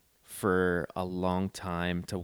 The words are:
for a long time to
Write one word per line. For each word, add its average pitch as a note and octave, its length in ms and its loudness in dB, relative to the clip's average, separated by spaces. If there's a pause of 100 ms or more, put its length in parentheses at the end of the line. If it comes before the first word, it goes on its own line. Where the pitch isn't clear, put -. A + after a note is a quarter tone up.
(240)
for F2+ 720 2
a F#2 100 -2
long F#2 440 0
time F2 560 -2
to F2+ 180 -6